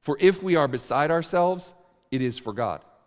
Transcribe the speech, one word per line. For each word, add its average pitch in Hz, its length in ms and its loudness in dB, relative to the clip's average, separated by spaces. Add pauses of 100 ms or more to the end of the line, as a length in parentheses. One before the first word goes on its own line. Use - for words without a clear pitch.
For 147 180 -4
if 190 240 4
we 185 140 2
are 147 100 4
beside 135 460 0
ourselves, 175 640 -2 (340)
it 131 100 -2
is 123 200 -4
for 110 120 -10
God. 101 320 -4 (220)